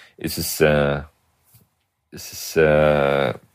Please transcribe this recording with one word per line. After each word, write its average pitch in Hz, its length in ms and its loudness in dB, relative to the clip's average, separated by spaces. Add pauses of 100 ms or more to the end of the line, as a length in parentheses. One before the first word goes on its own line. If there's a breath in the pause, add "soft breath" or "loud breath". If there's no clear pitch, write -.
(180 soft breath)
ist - 220 -8
es, - 200 -6
äh, 73 420 2 (1080)
ist - 220 -18
es, - 240 -14
äh, 73 760 2 (220)